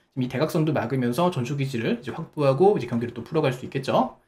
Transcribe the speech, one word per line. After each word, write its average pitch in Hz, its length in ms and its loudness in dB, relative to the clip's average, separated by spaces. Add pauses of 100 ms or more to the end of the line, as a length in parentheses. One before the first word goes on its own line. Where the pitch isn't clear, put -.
지금 131 140 -4
이 123 40 -2
대각선도 156 460 0
막으면서 120 580 0
전초 135 260 -4
기지를 135 440 -2
이제 - 100 -10
확보하고 160 640 4
이제 120 100 -4
경기를 120 260 -2
또 113 100 -10
풀어갈 147 300 0
수 - 120 -10
있겠죠. 139 520 0 (100)